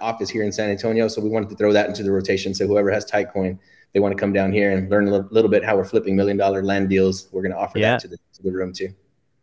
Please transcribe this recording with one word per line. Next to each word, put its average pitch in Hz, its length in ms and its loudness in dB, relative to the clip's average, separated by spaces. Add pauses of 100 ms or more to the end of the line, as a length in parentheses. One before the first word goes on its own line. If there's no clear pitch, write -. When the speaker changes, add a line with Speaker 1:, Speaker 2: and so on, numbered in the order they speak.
Speaker 1:
office 113 300 -6
here 110 120 -4
in 104 80 -2
San 104 200 -4
Antonio. 113 360 0
So 107 140 -6
we 107 80 -2
wanted 107 200 -2
to 104 60 -14
throw 104 180 2
that 104 140 4
into 95 140 -8
the 98 100 -2
rotation. 95 440 -2
So 98 100 -2
whoever 101 240 2
has 101 160 -2
Typecoin, 95 540 -2 (340)
they 98 60 2
wanna 98 160 2
come 98 180 -2
down 98 180 2
here 101 200 2
and 95 180 0
learn 101 180 4
a 101 120 4
li-, 98 100 -4
little 110 220 4
bit 101 120 4
how 104 140 2
we're 95 80 0
flipping 98 300 0
million 98 220 2
dollar 98 260 2
land 98 260 0
deals. 95 420 2
We're 92 120 -4
gonna 92 140 -4
offer 95 200 -6
Speaker 2:
Yeah. 107 140 4
Speaker 1:
that 123 100 0
to 92 60 -16
the, 90 100 -16
to - 240 -20
the 92 100 -4
room 92 220 -6
too. 98 220 -10 (480)